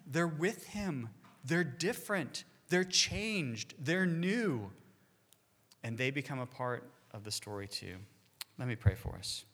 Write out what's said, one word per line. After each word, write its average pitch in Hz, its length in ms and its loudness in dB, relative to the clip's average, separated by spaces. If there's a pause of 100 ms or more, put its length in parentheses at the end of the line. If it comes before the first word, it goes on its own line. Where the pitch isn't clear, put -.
they're 165 220 2
with 165 400 0
him, 156 420 -2 (340)
they're 165 200 4
different, 170 800 -2 (260)
they're 180 140 6
changed, 185 880 0 (100)
they're 175 220 4
new. 170 640 2 (1120)
And 113 140 -2
they 127 140 4
become 143 280 -4
a 127 60 -2
part 123 460 -6 (200)
of 104 120 -10
the 104 80 -8
story 101 360 -6
too. 92 300 -8 (600)
Let 127 100 -4
me 120 80 0
pray 98 200 6
for - 200 -8
us. - 380 -8